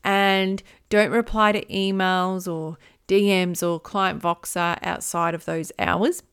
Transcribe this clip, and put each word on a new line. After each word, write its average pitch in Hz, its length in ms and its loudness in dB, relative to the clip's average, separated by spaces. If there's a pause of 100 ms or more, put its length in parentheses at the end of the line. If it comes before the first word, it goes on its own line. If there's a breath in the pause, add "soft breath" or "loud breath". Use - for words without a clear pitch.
and 196 600 2 (240 soft breath)
don't 208 240 4
reply 220 400 2
to 214 140 -2
emails 185 840 0
or 160 260 -8 (280 soft breath)
D 196 400 4
Ms 175 160 -4
or 170 200 -2
client 190 420 -4
Voxer 170 580 -2
outside 170 540 -4
of 165 80 -12
those 165 340 -6
hours. - 560 0